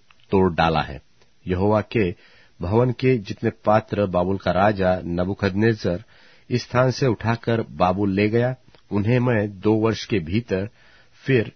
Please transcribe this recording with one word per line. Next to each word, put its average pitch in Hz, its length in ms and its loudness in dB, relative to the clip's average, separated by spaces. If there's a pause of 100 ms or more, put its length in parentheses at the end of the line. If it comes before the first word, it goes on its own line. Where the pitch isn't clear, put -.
(320)
तोड़ 95 220 4
डाला 80 280 2
है। 64 200 -10 (460)
यहोवा 101 340 0
के 95 340 -2 (460)
भवन 113 300 2
के 127 260 0
जितने 107 320 -4
पात्र 104 560 0
बाबुल 92 320 -2
का 90 140 -4
राजा 92 540 2
नबूकदनेस्सर 95 1000 -2 (460)
इस 120 140 -2
स्थान 127 280 0
से 139 160 -2
उठाकर 113 540 -2
बाबुल 92 500 0
ले 104 180 2
गया, 120 260 0 (360)
उन्हें 104 280 2
मैं 107 400 0
दो 104 140 2
वर्ष 110 320 0
के 107 140 -2
भीतर 95 500 -2 (560)
फिर 120 300 0